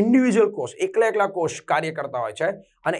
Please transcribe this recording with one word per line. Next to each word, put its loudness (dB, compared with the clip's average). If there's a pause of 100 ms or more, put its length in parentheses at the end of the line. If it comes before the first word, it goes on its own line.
ઇન્ડિવિડ્યુઅલ 4
કોષ, -8 (120)
એકલા 2
એકલા 0
કોષ -4 (100)
કાર્ય 0
કરતા -6
હોય -6
છે -4 (360)
અને -2